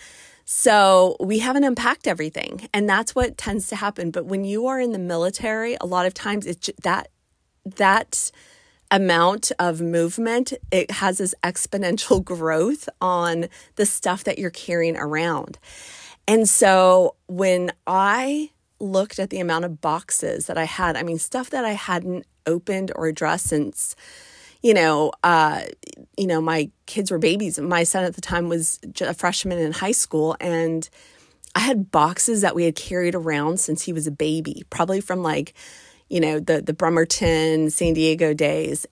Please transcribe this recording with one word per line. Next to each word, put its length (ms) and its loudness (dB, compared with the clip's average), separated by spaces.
So 760 6
we 200 0
haven't 260 2
unpacked 420 0
everything, 680 -6
and 120 2
that's 280 0
what 240 0
tends 300 -6
to 80 -8
happen. 340 -6
But 160 -6
when 180 -4
you 220 -4
are 120 -2
in 140 -2
the 60 -6
military, 800 -4
a 60 -6
lot 180 0
of 80 0
times 340 -6
it's 200 -8
ju-, 60 -8
that, 260 -2
that 640 0
amount 680 4
of 220 0
movement, 720 0
it 200 0
has 280 -2
this 240 -2
exponential 840 0
<laughs> 0 -
growth 600 0
on 460 0
the 100 2
stuff 380 -2
that 140 -2
you're 120 -4
carrying 460 -2
around. 600 -4
And 200 4
so 680 6
when 460 0
I 640 0
looked 400 -2
at 120 -4
the 100 -6
amount 240 0
of 160 -8
boxes 680 -2
that 120 -4
I 60 0
had, 320 -2
I 60 -4
mean, 160 -4
stuff 320 -6
that 140 -4
I 80 -2
hadn't 540 -6
opened 480 -2
or 120 -4
addressed 400 -2
since, 500 -2
you 120 6
know, 380 4
uh, 380 4
you 100 -2
know, 140 0
my 300 0
kids 240 -4
were 80 -2
babies. 400 0
My 240 0
son 220 0
at 100 -4
the 60 -14
time 280 -4
was 300 -2
ju-, 140 -4
a 80 -4
freshman 440 -2
in 140 -2
high 200 -4
school, 480 0
and 480 -2
I 40 0
had 300 0
boxes 520 2
that 120 2
we 100 0
had 120 0
carried 380 -2
around 440 -2
since 240 -2
he 100 -6
was 140 -4
a 60 -4
baby, 580 -4
probably 300 -2
from, 220 -6
like, 320 -4
you 120 -2
know, 180 0
the, 220 0
the 140 -4
Bremerton, 960 2
San 240 0
Diego 400 2
days. 580 -2